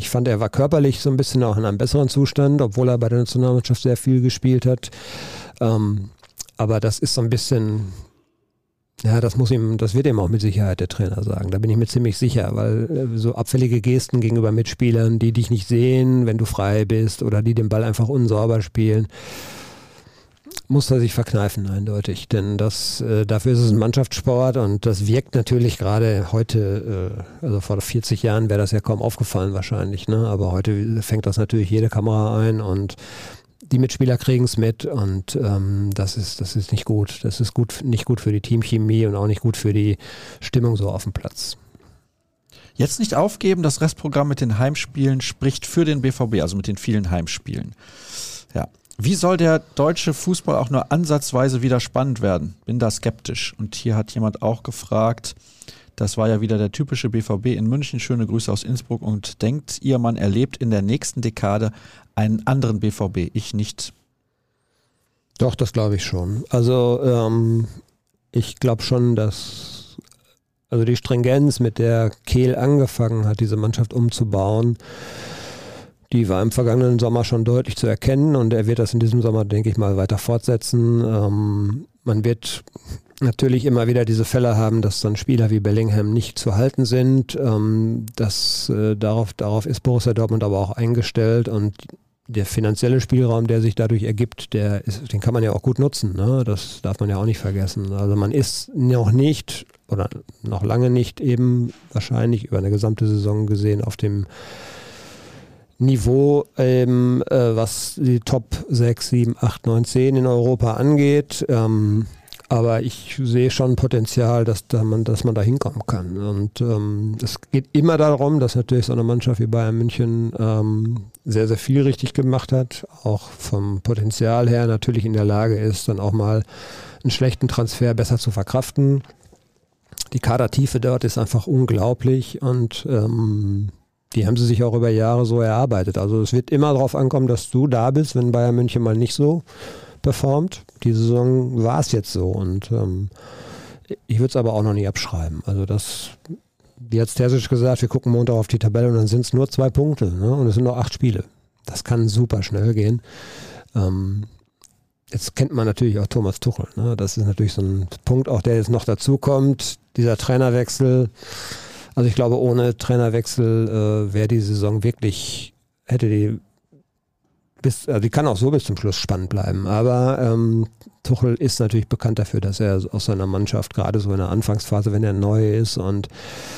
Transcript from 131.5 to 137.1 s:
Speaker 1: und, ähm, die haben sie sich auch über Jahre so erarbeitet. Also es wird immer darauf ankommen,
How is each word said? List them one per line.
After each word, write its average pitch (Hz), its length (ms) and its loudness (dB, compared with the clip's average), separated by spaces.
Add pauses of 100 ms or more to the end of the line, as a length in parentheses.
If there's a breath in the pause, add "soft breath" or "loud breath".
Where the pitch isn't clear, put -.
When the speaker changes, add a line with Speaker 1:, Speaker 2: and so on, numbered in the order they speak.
Speaker 1:
und, 123 480 -2
ähm, 107 800 0 (460)
die 107 120 2
haben 117 120 2
sie 120 80 2
sich 117 180 2
auch 113 80 0
über 117 160 2
Jahre 113 380 2
so 117 160 2
erarbeitet. 110 560 0
Also 104 240 0
es - 100 -2
wird 123 180 0
immer 147 220 2
darauf 135 240 0
ankommen, 131 300 2